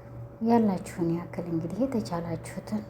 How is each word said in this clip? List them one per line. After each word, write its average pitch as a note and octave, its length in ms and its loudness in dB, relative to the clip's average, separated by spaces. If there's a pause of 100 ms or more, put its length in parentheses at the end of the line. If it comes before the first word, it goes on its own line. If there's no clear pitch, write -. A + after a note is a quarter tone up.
(420)
ያላችሁን G#3+ 720 4
ያክል E3+ 360 -2
እንግዲህ E3+ 340 -2
የተቻላችሁትን G3+ 1080 -2